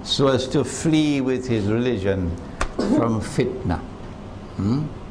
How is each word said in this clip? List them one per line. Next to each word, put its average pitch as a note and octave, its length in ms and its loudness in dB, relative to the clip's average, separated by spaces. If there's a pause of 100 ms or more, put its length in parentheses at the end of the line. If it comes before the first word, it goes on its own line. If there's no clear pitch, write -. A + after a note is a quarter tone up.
so - 240 2
as C3 200 2
to C#3+ 160 2
flee D3+ 580 2
with B2+ 260 0
his A2 200 2
religion G2 640 2 (440)
from A#2 460 2
fitna." - 580 -2 (760)
Hmm? A2+ 260 2 (280)